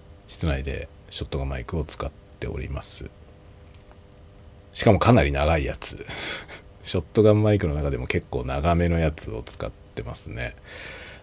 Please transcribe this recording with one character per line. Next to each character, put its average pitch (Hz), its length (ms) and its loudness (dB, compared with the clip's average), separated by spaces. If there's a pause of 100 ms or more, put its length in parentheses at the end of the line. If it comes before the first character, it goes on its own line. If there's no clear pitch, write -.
(280)
室 - 180 -4
内 67 160 0
で 69 260 -6 (220)
シ - 140 -8
ョ - 20 -10
ッ - 20 -10
ト 71 100 -4
ガ 67 60 -2
ン 67 40 -4
マ 67 100 -4
イ 60 60 -8
ク 82 140 -4
を 73 60 0
使 - 200 -8
っ 69 60 -6 (300)
て - 60 -8
お - 120 -6
り - 100 -6
ま 69 140 -6
す。 - 280 -10 (1600)
し - 120 -2
か 113 80 8
も 92 60 6
か - 140 6
な 95 100 8
り 69 100 2
長 76 260 2
い 67 60 -2
や 65 140 -4
つ。 - 280 -8 (380)
<laughs> - 380 -20
シ - 160 -2
ョ - 20 0
ッ - 120 -2
ト 110 100 6
ガ 107 100 10
ン 107 100 6
マ 107 100 6
イ 104 60 6
ク 92 80 0
の 73 80 0
中 73 160 0
で 64 80 -2
も 62 80 -6
結 - 240 -2
構 64 140 -4
長 71 300 2
め 87 140 4
の 85 100 2
や 80 120 2
つ 80 200 -8
を 110 120 -8
使 - 240 -8
っ - 40 -6
て - 320 -14
ま 117 120 -10
す - 140 -12
ね。 120 260 -8 (680)